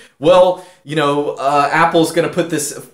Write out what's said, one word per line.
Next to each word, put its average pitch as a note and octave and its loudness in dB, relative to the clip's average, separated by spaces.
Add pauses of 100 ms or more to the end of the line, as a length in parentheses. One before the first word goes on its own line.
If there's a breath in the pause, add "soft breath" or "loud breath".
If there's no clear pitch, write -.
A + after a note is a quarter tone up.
(200 loud breath)
well, F3+ 4 (200 loud breath)
you C#3+ -12
know, D3 0
uh, C#3+ -2
Apple's E3 2
gonna D#3+ 0
put E3 -4
this, - -8